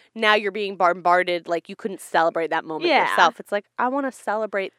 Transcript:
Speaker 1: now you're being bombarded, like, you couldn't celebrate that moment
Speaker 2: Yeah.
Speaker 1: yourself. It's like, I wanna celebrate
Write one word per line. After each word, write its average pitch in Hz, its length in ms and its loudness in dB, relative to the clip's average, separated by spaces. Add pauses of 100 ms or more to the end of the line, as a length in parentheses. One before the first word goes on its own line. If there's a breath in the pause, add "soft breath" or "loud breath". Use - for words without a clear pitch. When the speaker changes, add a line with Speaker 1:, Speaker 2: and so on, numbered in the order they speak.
(140 loud breath)
Speaker 1:
now 214 220 2
you're 208 160 -2
being 202 240 -6
bombarded, 175 720 2
like, 170 200 -4
you 196 80 -14
couldn't - 240 -8
celebrate 165 520 0
that 160 120 0
moment 160 260 -4
Speaker 2:
Yeah. 214 200 2
Speaker 1:
yourself. 185 300 4
It's - 120 -14
like, 202 140 -4 (140)
I 240 80 0
wanna 269 240 -4
celebrate 208 680 -6